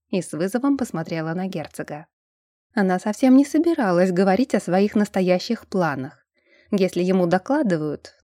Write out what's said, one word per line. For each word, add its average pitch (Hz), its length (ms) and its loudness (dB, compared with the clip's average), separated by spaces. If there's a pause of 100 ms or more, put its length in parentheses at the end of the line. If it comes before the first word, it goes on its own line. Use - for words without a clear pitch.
и 190 120 -2
с - 120 -10
вызовом 233 440 -2
посмотрела 165 560 -6
на 185 140 -6
герцога. 156 600 -10 (640)
Она 185 260 0
совсем 254 380 4
не 277 80 6
собиралась 233 680 2
говорить 190 420 2
о 214 60 2
своих 190 360 0
настоящих 190 720 0
планах. 156 580 -4 (440)
Если 185 320 0
ему 185 260 2
докладывают, 180 840 -2 (200)